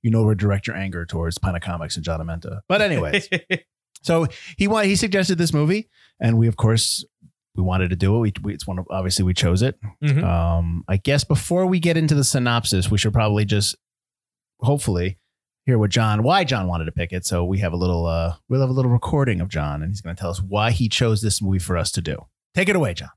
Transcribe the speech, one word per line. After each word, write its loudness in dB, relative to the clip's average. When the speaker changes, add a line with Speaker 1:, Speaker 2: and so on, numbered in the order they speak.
Speaker 1:
you 2
know, 4
redirect 2
your -6
anger -6
towards -4
Pino -2
Comics -8
and -10
John -4
Amenta. -10
But 0
anyways, -2
Speaker 2:
<laughs> -20
Speaker 1:
so 2
he 0
wa-, 2
he 2
suggested 2
this 0
movie, 0
and 4
we, 6
of 0
course, 2
we 0
wanted 0
to -2
do 2
it. 2
We, 0
we, -4
it's -12
one -6
of, -8
obviously -2
we 2
chose 2
it. -2
Speaker 2:
Mm-hmm. 2
Speaker 1:
Um, 0
I 0
guess 2
before 0
we 2
get 2
into 2
the 2
synopsis, 2
we 2
should 0
probably 2
just 0
hopefully 0
hear 4
what 2
John, 2
why 4
John -2
wanted -2
to -6
pick -4
it. -6
So 0
we -2
have -2
a -2
little, 0
uh, -2
we'll 0
have 0
a 0
little 2
recording 0
of -6
John, -4
and -4
he's -6
gonna -10
tell -6
us -6
why 0
he 0
chose 0
this -2
movie 0
for -2
us -2
to -4
do. -8
Take 2
it 2
away, 0
John. -12